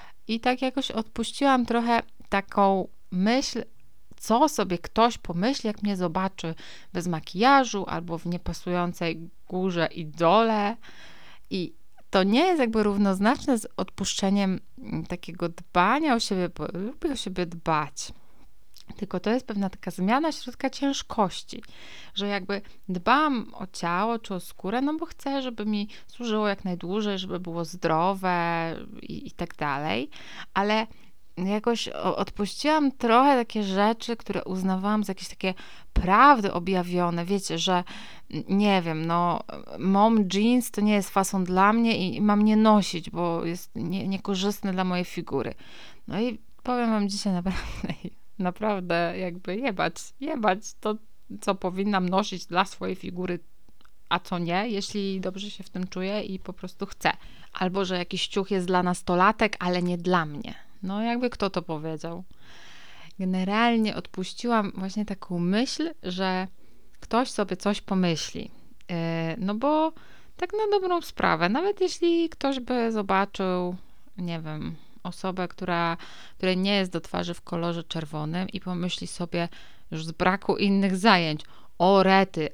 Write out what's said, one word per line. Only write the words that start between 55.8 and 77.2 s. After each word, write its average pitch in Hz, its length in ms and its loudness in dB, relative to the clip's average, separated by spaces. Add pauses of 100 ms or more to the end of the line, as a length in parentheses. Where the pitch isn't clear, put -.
czuję 196 340 -4
i 190 160 -6
po - 140 -10
prostu - 340 -10
chcę. - 260 0 (400)
Albo 185 320 0
że 180 140 -2
jakiś 175 300 -4
ciuch 196 220 0
jest 185 160 0
dla 180 160 4
nastolatek, 185 760 4
ale 180 240 0
nie 175 160 0
dla 175 280 2
mnie. 147 280 -8 (280)
No 196 200 -4
jakby 240 280 0
kto 196 200 0
to 175 120 -2
powiedział? 165 600 -6 (920)
Generalnie 202 800 2
odpuściłam 202 800 -2
właśnie 190 300 -4
taką 185 340 -6
myśl, 226 520 2 (120)
że 185 460 -2 (520)
ktoś 247 300 0
sobie 190 260 -2
coś 202 240 0
pomyśli. 175 720 0 (380)
Yy, 175 80 -4 (420)
no 196 160 0
bo 302 380 2 (440)
tak - 160 -4
na 415 260 2
dobrą 359 220 0
sprawę, 170 480 2
nawet 349 320 0
jeśli 339 480 2
ktoś 269 320 -2
by 233 320 0
zobaczył, 190 840 0 (400)
nie 170 240 -4
wiem, 156 360 -6 (260)
osobę, 185 460 -4
która, 170 480 -2 (400)
której 185 200 2
nie 196 200 4
jest 190 160 2
do 165 80 -2
twarzy 175 340 -4